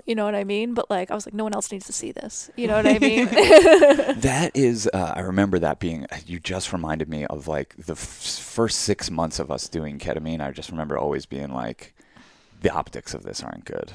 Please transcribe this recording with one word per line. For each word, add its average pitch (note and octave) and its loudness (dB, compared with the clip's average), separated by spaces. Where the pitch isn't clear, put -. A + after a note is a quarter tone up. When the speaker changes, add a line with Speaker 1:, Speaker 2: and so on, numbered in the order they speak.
Speaker 1:
you A3+ -2
know G#3+ -2
what G#3 -2
I G3+ -2
mean? G#3+ -4
But, A#3 -4
like, F#3 -4
I G#3 -6
was G#3 -8
like, G#3 -18
"No G#3+ -4
one G#3+ 0
else G#3+ -4
needs F#3+ -12
to - -14
see - -8
this," - -12
you A#3+ -4
know G#3+ 2
what G#3+ 4
I B3+ 6
mean? A3 2
<laughs> D#4 8
Speaker 2:
That C3+ 0
is, A#2+ 2
uh, F2+ -2
I - -8
remember F#2+ 2
that D2+ -2
being, E2 -6
you F2 -10
just F#2 -8
reminded D#2 -4
me D2+ -6
of, D2 -10
like, D2 -6
the E2+ -10
f-, C#2+ -12
first - -6
six - -4
months E2 -4
of D2 -6
us - -8
doing D2 -8
ketamine. D#2 -6
I C#2 -6
just D2 -14
remember D2+ -6
always C#2+ -4
being C#2 -10
like, B1 -10
"The - 2
optics - -8
of G1+ -12
this G1+ -12
aren't - -14
good." G1+ -8